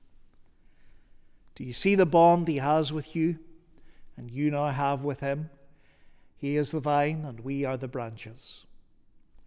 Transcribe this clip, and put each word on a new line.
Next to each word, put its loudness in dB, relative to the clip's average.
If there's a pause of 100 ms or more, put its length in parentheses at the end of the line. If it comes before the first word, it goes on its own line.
(1600)
Do -12
you -10
see 4
the 6
bond 6
he 0
has 2
with -8
you, 0 (760)
and -14
you -2
now -2
have -2
with -4
him? -4 (840)
He -2
is 0
the -4
vine, 0
and -10
we -4
are -2
the -8
branches. -12 (800)